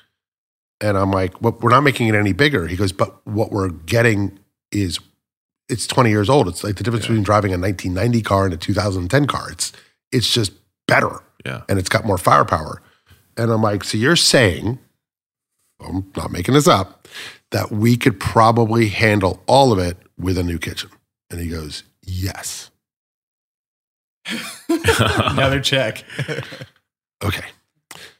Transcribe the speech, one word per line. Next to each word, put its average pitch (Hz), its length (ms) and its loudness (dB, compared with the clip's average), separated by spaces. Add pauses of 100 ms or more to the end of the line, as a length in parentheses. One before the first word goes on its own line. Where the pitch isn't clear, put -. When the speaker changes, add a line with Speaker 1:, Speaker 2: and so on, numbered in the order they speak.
(800)
Speaker 1:
And 104 160 0
I'm 98 140 2
like, 92 300 -2
"Well, 113 200 0
we're 117 80 2
not 127 140 6
making 127 240 2
it 107 80 4
any 104 180 2
bigger." 113 340 0
He 90 80 -6
goes, 95 160 0
"But - 340 -6
what 107 280 -4
we're 95 160 -2
getting 98 680 0 (360)
is, 98 260 -2 (720)
it's - 180 -6
twenty 120 220 4
years 104 200 2
old. 131 200 4
It's - 160 -8
like 104 100 -4
the - 80 -8
difference 117 220 -2
Speaker 2:
Yeah. - 60 -4
Speaker 1:
between 110 120 2
driving 101 300 2
a 87 40 -2
nineteen 92 360 -4
ninety 117 280 0
car 98 220 2
and 95 100 0
a - 40 -6
two - 160 -4
thousand 95 360 -2
ten 143 160 2
car. - 260 -4
It's, - 200 -8 (400)
it's 123 220 0
just 113 180 0 (340)
better." - 360 0 (240)
Speaker 2:
Yeah. 65 240 -10
Speaker 1:
And 98 100 0
it's 90 100 -4
got 104 140 0
more 101 140 0
firepower. 90 640 0 (560)
And 117 140 0
I'm 110 100 0
like, 104 240 0
"So - 120 -4
you're 147 200 2
saying," 107 600 2 (1080)
I'm 92 320 -8
not 85 140 -6
making 101 240 -2
this 147 120 4
up, 101 400 2 (440)
"that 107 200 -4
we 117 260 2
could - 220 0
probably 113 680 4
handle 104 580 2
all 131 260 6
of 95 60 2
it 87 180 -4 (200)
with 87 200 -2
a 90 60 0
new 87 160 -4
kitchen?" - 300 -10 (400)
And 87 120 -10
he 85 80 -6
goes, 78 340 -12 (200)
"Yes." - 640 -8 (1600)
Speaker 3:
<laughs> - 440 -10
Another 139 920 0
check. 127 420 -2 (140)
<laughs> 139 260 -8 (800)
Speaker 1:
Okay. 95 220 -4 (760)